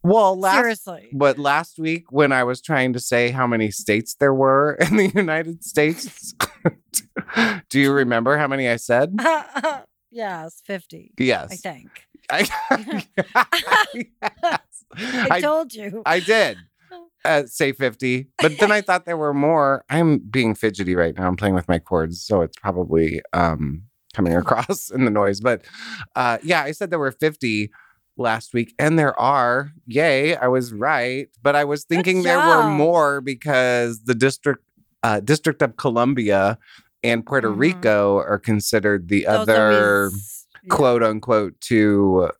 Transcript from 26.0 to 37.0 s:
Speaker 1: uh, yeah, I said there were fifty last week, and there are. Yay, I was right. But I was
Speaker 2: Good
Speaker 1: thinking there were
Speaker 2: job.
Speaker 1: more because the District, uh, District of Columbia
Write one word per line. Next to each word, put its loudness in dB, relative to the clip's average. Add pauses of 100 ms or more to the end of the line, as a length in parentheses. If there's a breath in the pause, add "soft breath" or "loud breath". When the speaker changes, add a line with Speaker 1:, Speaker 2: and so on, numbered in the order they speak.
Speaker 1:
uh, -2
yeah, -2
I -6
said -8
there -2
were -2
fifty -4 (460 soft breath)
last -4
week, -4
and 2
there 0
are. 0 (160)
Yay, 0
I -2
was -2
right. -4 (120)
But 2
I 2
was -4
Speaker 2:
Good -2
Speaker 1:
thinking 0
there 2
were 4
Speaker 2:
job. 0
Speaker 1:
more 2
because 0
the 0
District, 0 (400)
uh, 0
District 0
of -2
Columbia 0 (440 soft breath)